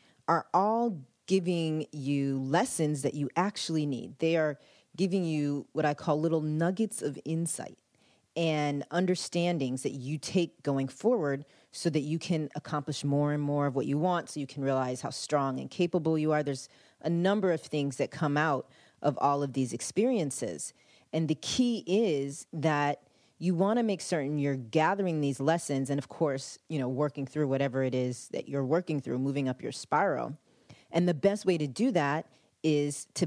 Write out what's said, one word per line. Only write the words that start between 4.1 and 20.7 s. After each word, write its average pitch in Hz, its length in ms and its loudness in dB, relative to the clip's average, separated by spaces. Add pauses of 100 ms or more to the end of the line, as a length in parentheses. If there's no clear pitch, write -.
They 165 160 2
are 151 200 0 (380)
giving 180 300 0
you 147 480 -2
what 151 140 0
I 147 80 2
call 151 260 0
little 160 220 2
nuggets 170 580 0
of - 240 -4
insight - 540 -4 (580)
and 147 540 0
understandings 175 920 0
that 139 80 -2
you 143 260 -6
take - 440 -2
going 135 240 0
forward 147 600 0 (240)
so - 180 -4
that 151 120 2
you 151 180 -2
can 156 360 -2
accomplish 151 480 -6
more 147 300 2
and 147 100 0
more 143 220 0
of 131 100 0
what 127 120 0
you 139 100 0
want, 175 320 0
so - 100 -10
you 139 80 -4
can 143 160 -8
realize 131 380 0
how 123 80 -6
strong 135 500 0
and 135 120 -8
capable 160 480 0
you 151 140 2
are. 151 100 2
There's 135 260 -6 (320)
a - 80 -4
number 185 440 2
of 156 100 -2
things 143 340 -2
that - 140 -2
come 147 260 0
out 147 320 2 (320)
of 139 180 2
all 143 240 2
of 135 120 -4
these 131 180 0
experiences. 147 1000 -2 (360)